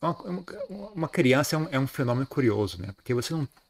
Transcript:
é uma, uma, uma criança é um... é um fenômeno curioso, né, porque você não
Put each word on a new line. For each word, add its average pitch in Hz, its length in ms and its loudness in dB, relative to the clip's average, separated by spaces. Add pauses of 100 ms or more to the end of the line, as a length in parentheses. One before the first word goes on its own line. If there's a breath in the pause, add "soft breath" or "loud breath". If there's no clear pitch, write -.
é 151 40 -2
uma, 170 80 2 (560)
uma, 202 220 -10
uma 165 180 -4
criança 139 460 4
é 156 40 0
um... 156 120 0
é 135 80 0
um 135 80 2
fenômeno 127 400 0
curioso, 104 540 2
né, 101 120 -6
porque - 200 -6
você 120 200 -2
não 151 140 -2 (220)